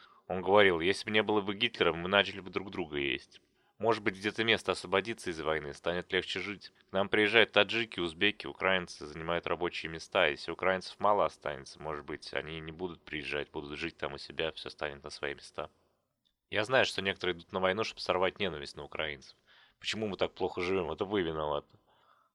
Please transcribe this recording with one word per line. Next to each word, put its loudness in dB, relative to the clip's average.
Он -4
говорил: 8
«Если 0
бы -6
не 4
было 2
бы -2
Гитлера, 2
мы -2
начали 4
бы -10
друг -6
друга -4
есть». -4
Может 2
быть, 0
где-то -2
место 4
освободится -2
из -4
войны, -2
станет -4
легче 0
жить. -10
К -20
нам 2
приезжают 6
таджики, 2
узбеки, 0
украинцы, -2
занимают -4
рабочие -2
места. 2
Если -2
украинцев -2
мало 4
останется, -6
может -6
быть, -10
они -6
не -10
будут -8
приезжать, -6
будут -10
жить -8
там -8
у -10
себя, -6
все -10
станет -8
на -12
свои -6
места. -12
Я -2
знаю, 4
что -4
некоторые 0
идут -20
на 0
войну, 2
чтобы -10
сорвать 2
ненависть -4
на -12
украинцев. -8
«Почему -4
мы -6
так 0
плохо -2
живем? 0
Это -4
вы 0
виноваты». -2